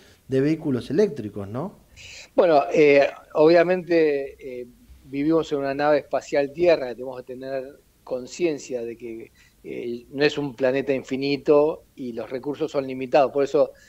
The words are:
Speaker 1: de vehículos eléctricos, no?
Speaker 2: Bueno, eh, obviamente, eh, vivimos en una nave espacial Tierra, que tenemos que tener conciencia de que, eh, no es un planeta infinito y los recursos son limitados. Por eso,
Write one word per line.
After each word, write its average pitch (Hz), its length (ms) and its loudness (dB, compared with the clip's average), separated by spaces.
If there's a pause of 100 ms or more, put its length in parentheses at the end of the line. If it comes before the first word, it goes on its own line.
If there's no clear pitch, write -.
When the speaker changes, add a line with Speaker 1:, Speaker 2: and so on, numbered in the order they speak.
(280)
Speaker 1:
de 131 120 2
vehículos 147 500 -2
eléctricos, 120 580 -2
no? 131 340 -10 (520)
Speaker 2:
Bueno, 165 280 6 (100)
eh, 143 360 6 (260)
obviamente, 160 1300 2
eh, 120 60 -12 (380)
vivimos 147 480 -2
en 143 60 -2
una 139 160 -4
nave 147 240 2
espacial 139 540 -4
Tierra, 156 360 2
que 117 60 -10
tenemos 127 240 -12
que 127 160 -14
tener 135 460 -10 (220)
conciencia 127 800 -6
de 117 140 -10
que, 117 340 -16 (320)
eh, 120 480 -10
no 143 140 -2
es 147 140 0
un 143 180 -6
planeta 135 360 0
infinito 143 920 0 (100)
y 123 180 -12
los 113 160 -10
recursos 135 440 -8
son 135 140 -4
limitados. 131 440 0
Por 143 140 0
eso, 139 280 0 (160)